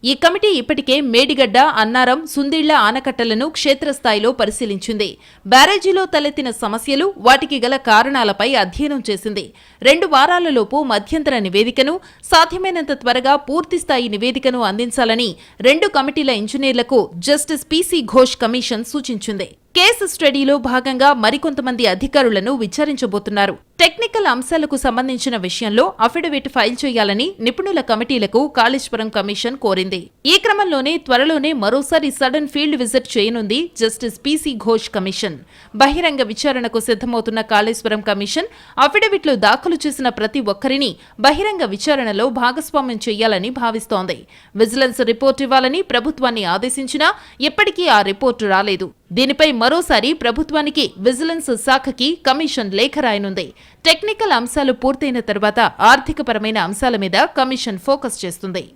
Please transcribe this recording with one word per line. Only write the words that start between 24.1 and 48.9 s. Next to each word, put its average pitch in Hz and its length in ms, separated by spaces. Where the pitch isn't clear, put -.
అంశాలకు 285 520
సంబంధించిన 254 580
విషయంలో 220 540
అఫిడవిట్ 285 560
ఫైల్ 247 200
చేయాలని 226 540
నిపుణుల 330 420
కమిటీలకు 233 680
కాళేశ్వరం 233 520
కమిషన్ 208 480
కోరింది. 185 520
ఈ 330 180
క్రమంలోనే 339 540
త్వరలోనే 294 560
మరోసారి 277 580
సడన్ 277 360
ఫీల్డ్ 294 340
విజిట్ 247 360
చేయనుంది 226 600
జస్టిస్ 226 460
పీసీ 302 280
ఘోష్ 226 240
కమిషన్. 190 480
బహిరంగ 285 460
విచారణకు 233 580
సిద్ధమవుతున్న 226 600
కాళేశ్వరం 220 600
కమిషన్ 208 460
అఫిడవిట్లు 392 500
దాఖలు 240 420
చేసిన 262 220
ప్రతి 220 300
ఒక్కరిని 233 560
బహిరంగ 339 440
విచారణలో 233 540
భాగస్వామ్యం 254 720
చేయాలని 214 400
భావిస్తోంది. 220 680
విజిలెన్స్ 233 460
రిపోర్ట్ 254 400
ఇవ్వాలని 262 400
ప్రభుత్వాన్ని 247 600
ఆదేశించినా 254 640
ఇప్పటికీ 359 460
ఆ 220 140
రిపోర్టు 220 440
రాలేదు. 190 460